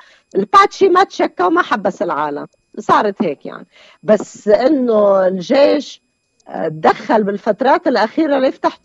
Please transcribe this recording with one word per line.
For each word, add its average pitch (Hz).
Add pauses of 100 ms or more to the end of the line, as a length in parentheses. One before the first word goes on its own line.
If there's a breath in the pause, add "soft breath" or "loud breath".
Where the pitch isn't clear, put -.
(360 soft breath)
الباتشي 392
ما 359
تشكى -
وما 349
حبس 208
العالم، 147 (320)
صارت 220
هيك 156
يعني. - (380 soft breath)
بس -
إنه 214
الجيش، 254 (460)
آه، -
تدخل 214
بالفترات 233
الأخيرة 269
ليفتح 277